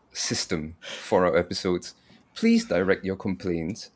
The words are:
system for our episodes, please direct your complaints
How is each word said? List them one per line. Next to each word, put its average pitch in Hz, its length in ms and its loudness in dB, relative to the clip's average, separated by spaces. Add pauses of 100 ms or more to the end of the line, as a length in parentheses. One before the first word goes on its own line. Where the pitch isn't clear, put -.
(140)
system 80 680 -4
for - 440 0
our 87 100 4
episodes, 90 600 0 (400)
please 226 300 4
direct 92 380 2
your 95 120 -2
complaints 92 800 -4